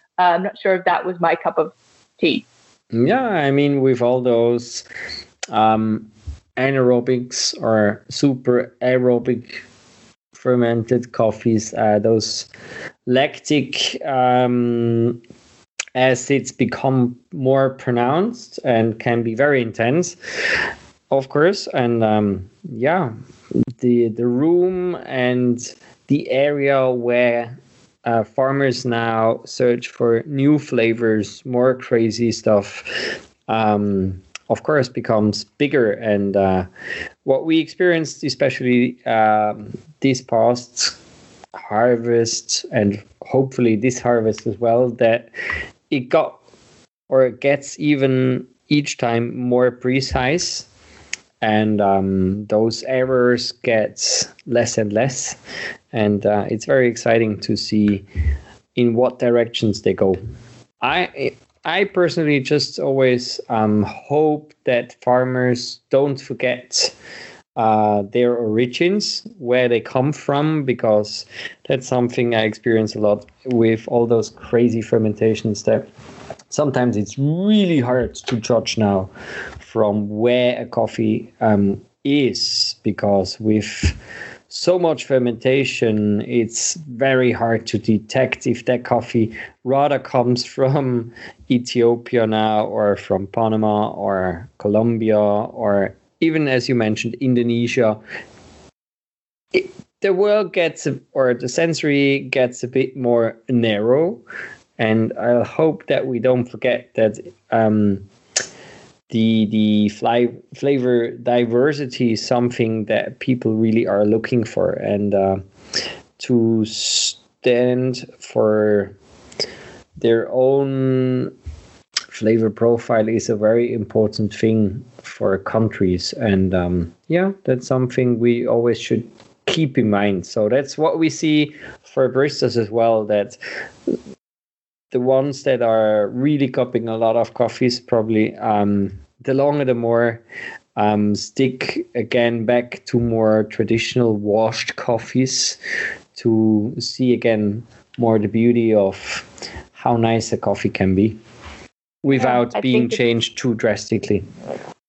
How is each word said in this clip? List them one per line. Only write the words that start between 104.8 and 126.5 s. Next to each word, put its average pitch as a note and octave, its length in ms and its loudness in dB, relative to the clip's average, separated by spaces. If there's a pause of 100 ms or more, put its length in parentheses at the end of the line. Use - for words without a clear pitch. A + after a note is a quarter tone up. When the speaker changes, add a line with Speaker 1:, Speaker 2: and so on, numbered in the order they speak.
Speaker 2:
I A#2+ 300 0
hope D#3 440 -2
that C3+ 200 0
we B2 120 -4
don't B2+ 260 2
forget - 500 -4
that, A2+ 240 2 (320)
um, G#2+ 580 2 (1000)
the, A2+ 380 2
the G#2+ 420 2
fly, A#2 400 0 (260)
flavor B2 560 2
diversity B2 1000 0
is G#2 120 -4
something A#2+ 600 0
that - 340 -2
people B2 360 0
really A2+ 320 2
are G2+ 180 2
looking A2 380 0
for, F#2+ 300 -2
and, G2+ 420 -2
uh, G2 220 2 (800)
to A2+ 460 2
stand B2 1400 -2 (140)
for G#2+ 760 2 (1040)
their A2+ 340 0
own C3 1040 0 (600)
flavor A2+ 540 0
profile A2+ 580 0
is A2 220 -2
a A2+ 60 0
very A2+ 380 2
important G#2+ 600 -2
thing A2 500 0 (180)
for G2 380 -2
countries, G2 760 -2
and, F#2+ 400 0